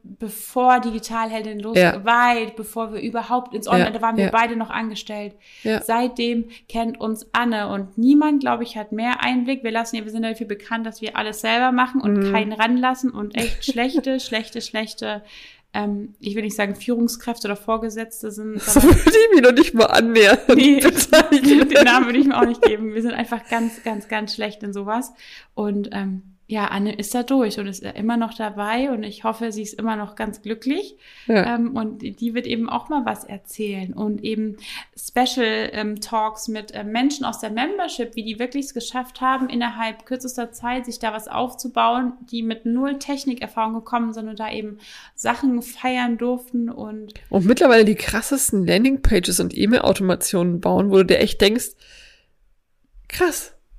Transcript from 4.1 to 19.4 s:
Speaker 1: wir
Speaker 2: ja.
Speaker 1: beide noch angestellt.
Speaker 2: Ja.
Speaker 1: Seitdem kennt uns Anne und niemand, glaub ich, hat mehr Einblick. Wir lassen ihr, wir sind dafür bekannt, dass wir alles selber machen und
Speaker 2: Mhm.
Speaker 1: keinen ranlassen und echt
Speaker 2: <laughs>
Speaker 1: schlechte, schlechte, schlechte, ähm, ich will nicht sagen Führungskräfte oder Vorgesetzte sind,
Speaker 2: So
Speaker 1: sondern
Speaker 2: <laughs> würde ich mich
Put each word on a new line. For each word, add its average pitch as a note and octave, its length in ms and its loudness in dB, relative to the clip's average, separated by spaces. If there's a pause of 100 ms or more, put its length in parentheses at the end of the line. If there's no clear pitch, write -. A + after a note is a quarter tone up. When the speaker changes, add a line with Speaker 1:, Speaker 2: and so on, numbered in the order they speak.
Speaker 1:
wir G3 100 2
Speaker 2:
ja. - 60 0
Speaker 1:
beide A#3 240 0
noch A3+ 140 -6
angestellt. G#3 640 -10 (300)
Speaker 2:
Ja. A3 180 -2
Speaker 1:
Seitdem A#3+ 640 -2 (240)
kennt A3+ 320 -6
uns A3 320 -6
Anne A3+ 360 -2
und G3 280 -8
niemand, D4 420 4
glaub A#3+ 220 -2
ich, A#3 160 -10
hat G#3+ 160 -10
mehr A#3 280 -4
Einblick. B3+ 440 -2
Wir A3+ 60 -4
lassen A3+ 260 -4
ihr, G#3+ 80 -10
wir G#3+ 80 -12
sind A3+ 100 -4
dafür A3+ 240 -6
bekannt, A3+ 380 -8
dass A3 160 -12
wir G#3+ 160 -8
alles G#3+ 240 -6
selber A#3+ 320 0
machen B3+ 260 0
und G#3 140 2 (140)
Speaker 2:
Mhm. G3 40 0
Speaker 1:
keinen G#3+ 220 0
ranlassen B3 580 0
und G#3 240 -10
echt A3+ 300 -2
Speaker 2:
<laughs> - 0 -
Speaker 1:
schlechte, C4 560 -2
schlechte, A3 400 -8
schlechte, G#3+ 600 -8 (520)
ähm, G#3 480 -6
ich G3+ 140 -8
will A3 80 -4
nicht G#3 120 -6
sagen G3+ 200 -2
Führungskräfte A#3 720 -4
oder G3+ 80 -4
Vorgesetzte A3+ 720 -6
sind, G#3+ 300 -10
Speaker 2:
So - 180 4
Speaker 1:
sondern C#4+ 200 10
Speaker 2:
<laughs> - 60 4
würde E4 120 8 (100)
ich G#4 80 8
mich C4 80 8